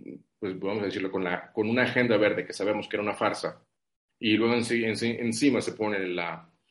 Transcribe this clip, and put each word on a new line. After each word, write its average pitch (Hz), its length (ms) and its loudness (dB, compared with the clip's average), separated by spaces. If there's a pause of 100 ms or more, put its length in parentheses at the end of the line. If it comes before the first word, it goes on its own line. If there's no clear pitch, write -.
(380)
pues, 92 200 -6
vamos 101 240 -4
a 101 40 -2
decirlo, 95 240 -4
con 95 140 -2
la, 90 280 -4
con 107 160 0
una 123 140 4
agenda 120 340 4
verde 104 280 4
que - 80 -12
sabemos 104 360 -2
que - 80 -6
era 104 60 0
una 104 120 0
farsa, - 480 -2 (560)
y 107 180 2
luego 117 180 4
enci-, 117 320 0
enci-, 113 340 -2
encima 120 400 2
se - 120 -4
pone 107 260 -2 (100)
la, 85 400 -6 (220)